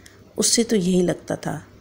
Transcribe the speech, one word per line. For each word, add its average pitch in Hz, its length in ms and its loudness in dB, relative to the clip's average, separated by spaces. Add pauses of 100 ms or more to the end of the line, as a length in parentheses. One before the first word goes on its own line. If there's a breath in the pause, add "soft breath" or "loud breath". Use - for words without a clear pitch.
(380 loud breath)
उससे 226 260 2
तो 226 120 0
यही 180 260 2
लगता - 340 -2
था - 240 -8 (200)